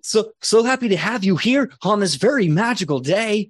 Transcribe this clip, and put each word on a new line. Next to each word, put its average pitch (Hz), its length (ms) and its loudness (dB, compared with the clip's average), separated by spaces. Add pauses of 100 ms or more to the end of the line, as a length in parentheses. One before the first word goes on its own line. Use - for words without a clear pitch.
so, - 300 -2 (100)
so 226 220 2
happy 254 260 0
to 190 80 2
have 196 260 -4
you 190 140 2
here 254 340 0 (120)
on 208 160 2
this 190 160 0
very 214 320 2
magical 170 520 0
day. 208 500 -2